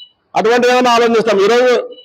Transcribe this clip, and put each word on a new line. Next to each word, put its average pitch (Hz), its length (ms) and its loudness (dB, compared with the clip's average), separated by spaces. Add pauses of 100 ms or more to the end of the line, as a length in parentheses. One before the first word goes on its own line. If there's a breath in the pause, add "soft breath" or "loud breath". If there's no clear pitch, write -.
(360)
అటువంటి 240 320 0
ఏమైనా 247 240 2
ఆలోచన 233 240 0
చేస్తాం. 208 260 0
ఈరోజు 240 640 0